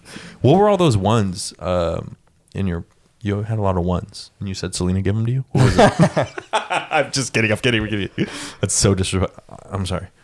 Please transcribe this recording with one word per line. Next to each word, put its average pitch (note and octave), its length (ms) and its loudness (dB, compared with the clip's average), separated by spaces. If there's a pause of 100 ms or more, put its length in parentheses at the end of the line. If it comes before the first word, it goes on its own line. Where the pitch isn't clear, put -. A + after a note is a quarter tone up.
(420)
What D#3 180 6
were G#3 100 6
all G3+ 80 4
those D#3+ 200 4
ones, G2 600 0
um, E2+ 600 -2 (360)
in G2 140 -4
your, E2+ 180 -4 (360)
you G2+ 200 -4
had A2 160 -4
a G#2 60 -2
lot F#2+ 140 2
of E2+ 60 0
ones, - 460 -4 (100)
and G2+ 80 -8
you F#2+ 60 -6
said F#2 220 -8
Selena F#2 260 0
gave F#2+ 140 0
them A2+ 100 -2
to A#2 60 -2
you? C3 200 -2
What B2+ 120 4
was G2+ 160 4
it? D#3+ 540 2 (120)
<laughs> - 80 -14
I'm D#3 580 -2
just C3 220 -4
kidding, A2 180 2
I'm G#2 60 0
kidding, A#2 240 2
I'm G#2+ 80 -4
kidding. G#2 380 -4 (340)
That's G2+ 140 -2
so G2 180 4
disrespectful. - 640 -4 (140)
I'm F#2+ 160 -6
sorry. F2+ 200 -6 (160)